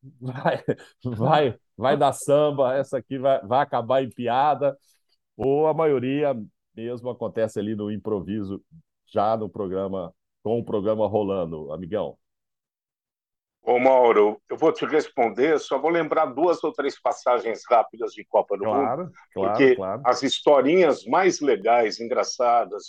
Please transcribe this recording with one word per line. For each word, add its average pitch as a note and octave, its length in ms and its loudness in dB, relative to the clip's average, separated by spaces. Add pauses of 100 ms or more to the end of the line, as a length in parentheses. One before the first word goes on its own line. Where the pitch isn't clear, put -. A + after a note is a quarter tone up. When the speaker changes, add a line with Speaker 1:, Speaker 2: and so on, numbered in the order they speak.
(200)
Speaker 1:
vai, C3 420 -4 (420)
vai, B2+ 540 0 (180)
vai C3 200 0
dar C#3+ 160 2
samba, C#3 640 0
essa C#3 220 -4
aqui C3+ 200 -8
vai, C3+ 240 2
vai A#2 200 0
acabar C3 400 -2
em B2+ 80 -6
piada." C3+ 680 0 (600)
Ou C#3 300 0
a D#3 80 2
maioria C#3+ 600 0 (400)
mesmo A#2+ 360 -10
acontece A2 480 -4
ali G#2+ 160 -4
no G#2 160 -6
improviso, G2+ 720 -6 (440)
já G#2+ 300 0
no G#2+ 120 -6
programa, F#2+ 680 -6 (280)
com A2+ 160 -2
o A2+ 60 -6
programa G#2+ 440 -2
rolando, F2+ 640 -4
amigão? F2 440 -8 (1500)
Speaker 2:
Ô, A#2+ 120 2
Mauro, A#2+ 600 6 (100)
eu A#2+ 100 -8
vou D#3+ 140 4
te D#3 120 -6
responder, C3+ 720 0
só C3+ 200 -4
vou D3 120 0
lembrar D#3+ 360 0
duas D3+ 360 0
ou D#3 80 -2
três C#3 300 -6
passagens A#2+ 680 -2
rápidas A2+ 440 0
de G#2+ 100 -18
Copa G2+ 360 0
do G2 60 -6
Speaker 1:
Claro, B2 400 -2
Speaker 2:
Mundo, E3+ 80 -14 (200)
Speaker 1:
claro, F#2+ 200 -2
Speaker 2:
porque B2+ 240 4
Speaker 1:
claro. G2+ 280 -6
Speaker 2:
as A#2+ 180 0
historinhas C#3+ 840 2
mais F3 340 0
legais, A2+ 580 2
engraçadas, A2+ 920 -2